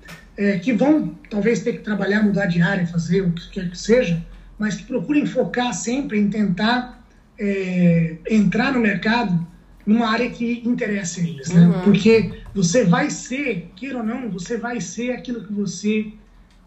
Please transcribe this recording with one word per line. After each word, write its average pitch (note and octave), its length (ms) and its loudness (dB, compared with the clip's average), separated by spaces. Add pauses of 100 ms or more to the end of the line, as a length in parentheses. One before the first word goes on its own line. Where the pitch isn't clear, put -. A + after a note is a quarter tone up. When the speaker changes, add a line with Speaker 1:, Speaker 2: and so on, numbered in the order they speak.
(360)
Speaker 1:
É, G3+ 240 0
que B3+ 140 0
vão, C4 420 2 (140)
talvez, A3 320 0
ter A#3+ 160 -2
que - 20 -10
trabalhar, G3+ 440 0
mudar G3 240 2
de E3+ 140 2
área, F#3+ 240 0
fazer E3+ 360 0
o F3 100 0
que - 180 -6
quer F3+ 200 -6
que - 100 -16
seja, G3 420 2 (380)
mas G#3 160 -2
que - 80 -12
procurem C4 420 -2
focar B3 480 -2
sempre A3+ 460 -4
em G#3 100 2
tentar, G#3+ 720 -2 (380)
é, F3+ 800 0 (120)
entrar A3 440 2
no B3 60 0
mercado G#3 680 0 (380)
numa A3+ 240 2
área A#3 200 0
que A#3 360 -4
interesse G#3 560 -2
a - 20 0
eles, - 260 -6
né? E3+ 160 8
Speaker 2:
Uhum. F3 160 4
Speaker 1:
Porque G#3 600 4 (120)
você G3 300 2
vai B3+ 260 4
ser, B3 680 -6
queira B3+ 240 -8
ou A3+ 40 -6
não, A#3+ 260 -6
você G3 280 -8
vai A#3 240 -6
ser B3 300 -6
aquilo A#3 340 -8
que G#3+ 80 -8
você G#3 580 -2 (560)